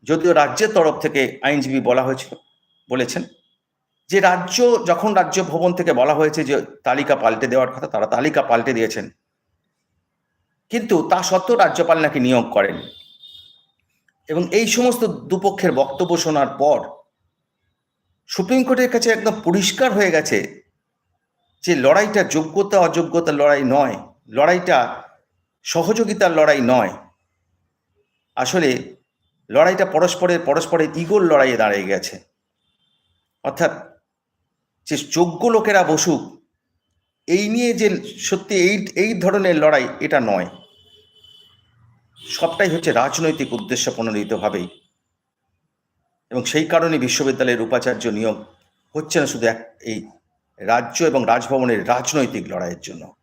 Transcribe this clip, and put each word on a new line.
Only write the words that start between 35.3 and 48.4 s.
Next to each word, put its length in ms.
লোকেরা 380
বসুক, 580
এই 220
নিয়ে 240
যে 320
সত্যি 380
এই, 300
এই 280
ধরনের 420
লড়াই, 320
এটা 200
নয়। 260
সবটাই 420
হচ্ছে 240
রাজনৈতিক 600
উদ্দেশ্য 400
প্রণোদিতভাবেই। 760
এবং 140
সেই 200
কারণে 340
বিশ্ববিদ্যালয়ের 600
উপাচার্য 460
নিয়োগ 380